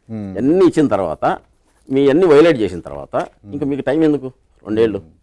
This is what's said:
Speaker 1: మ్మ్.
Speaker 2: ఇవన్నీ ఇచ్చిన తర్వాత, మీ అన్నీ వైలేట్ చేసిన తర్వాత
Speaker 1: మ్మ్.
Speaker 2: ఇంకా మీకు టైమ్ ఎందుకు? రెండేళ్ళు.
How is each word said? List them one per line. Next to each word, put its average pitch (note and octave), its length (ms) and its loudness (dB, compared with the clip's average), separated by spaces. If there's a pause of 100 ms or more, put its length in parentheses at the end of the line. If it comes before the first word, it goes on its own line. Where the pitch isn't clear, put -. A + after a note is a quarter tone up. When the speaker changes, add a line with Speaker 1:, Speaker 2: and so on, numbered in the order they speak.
(100)
Speaker 1:
మ్మ్. G#2 220 -12
Speaker 2:
ఇవన్నీ D3+ 340 2
ఇచ్చిన C#3+ 220 2
తర్వాత, G2 500 -2 (540)
మీ C#3 160 2
అన్నీ E3 180 4
వైలేట్ D3+ 320 6
చేసిన F2+ 220 -4
తర్వాత C#2+ 360 -12
Speaker 1:
మ్మ్. G#2 360 -10
Speaker 2:
ఇంకా C#3+ 140 -8
మీకు C3+ 160 -4
టైమ్ D#3 220 0
ఎందుకు? C3 280 -2 (340)
రెండేళ్ళు. G#2+ 360 -2 (200)